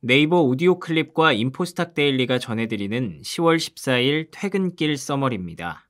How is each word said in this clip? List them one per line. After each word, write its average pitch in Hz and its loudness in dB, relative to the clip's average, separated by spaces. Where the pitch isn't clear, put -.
네이버 151 6
오디오 165 2
클립과 160 0
인포스탁 165 -4
데일리가 127 2
전해드리는 113 -4
시월 165 2
십사일 139 -2
퇴근길 180 -2
써머리입니다. 92 -6